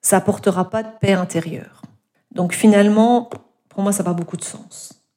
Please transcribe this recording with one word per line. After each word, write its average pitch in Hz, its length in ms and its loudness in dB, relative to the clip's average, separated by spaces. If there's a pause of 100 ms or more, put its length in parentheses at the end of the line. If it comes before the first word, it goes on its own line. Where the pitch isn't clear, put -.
ça - 160 2
apportera 185 500 -2
pas 220 140 -6
de 220 80 -12 (100)
paix 196 140 2
intérieure. 170 680 -6 (520)
Donc 175 200 -2
finalement, 214 760 4 (400)
pour 196 120 -6
moi, 202 100 0
ça 196 100 -4
n'a 175 80 -2
pas 170 40 -2
beaucoup 170 220 -8
de - 80 -10
sens. - 600 -18 (100)